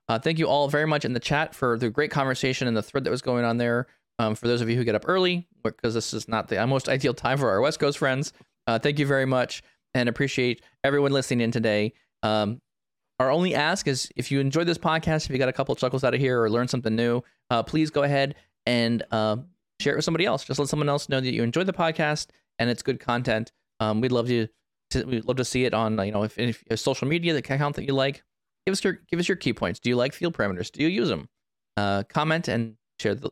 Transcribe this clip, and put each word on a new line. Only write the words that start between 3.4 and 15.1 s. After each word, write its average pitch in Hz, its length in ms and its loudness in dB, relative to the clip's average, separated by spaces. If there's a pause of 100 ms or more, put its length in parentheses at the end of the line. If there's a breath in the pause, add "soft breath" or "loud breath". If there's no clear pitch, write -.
on 117 120 0
there. 120 300 0 (320 soft breath)
Um, 110 160 0
for 120 120 -4
those 120 140 2
of 113 80 0
you 117 60 2
who 123 80 0
get 110 120 2
up 101 120 -4
early, 180 400 0 (160)
because 113 300 -2
this 113 200 -4
is 110 140 -6
not 110 200 -2
the 107 200 0
most 135 220 0
ideal 131 240 2
time 131 240 0
for 131 140 2
our 98 100 4
West 151 180 2
Coast 143 200 0
friends, 135 340 -2 (340 soft breath)
uh, 113 120 2
thank 151 200 0
you 147 60 2
very 135 200 2
much 127 360 0 (320 soft breath)
and 123 160 2
appreciate 123 540 0 (200 soft breath)
everyone 139 280 2
listening 131 300 0
in 113 100 0
today. 110 420 2 (300 soft breath)
Um, 107 380 0 (580)
our 131 120 2
only 175 240 2
ask 160 320 0
is, 131 280 -2
if 139 160 -6
you 139 80 2
enjoyed 143 280 2
this 165 100 0
podcast, 160 480 0